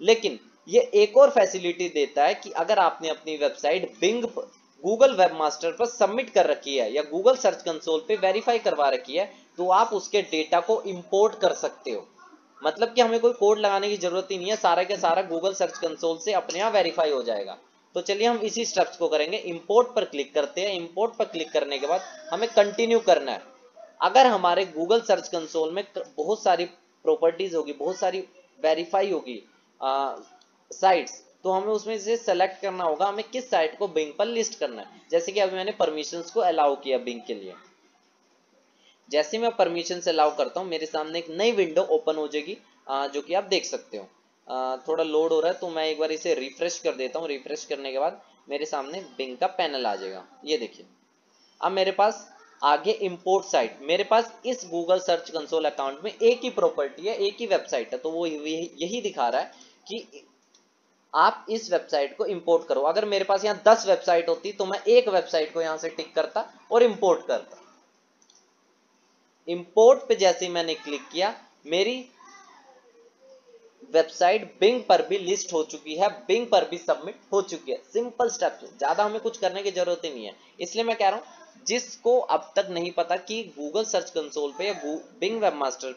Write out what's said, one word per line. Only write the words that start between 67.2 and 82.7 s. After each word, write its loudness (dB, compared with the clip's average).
करता। -6
import 6
पे 4
जैसे 2
ही -6
मैंने -2
click -8
किया, -2
मेरी 0
website 2
Bing 4
पर 6
भी -2
list -4
हो 0
चुकी -12
है, 2
Bing 0
पर 4
भी -8
submit -4
हो 2
चुकी -8
है। -4
Simple -2
स्टेप, -4
ज्यादा 0
हमें -4
कुछ -6
करने -4
की -4
जरूरत -2
ही -8
नहीं -12
है। -12
इसलिए -4
मैं -2
कह 2
रहा 0
हूँ, -14
जिसको 0
अब -2
तक 0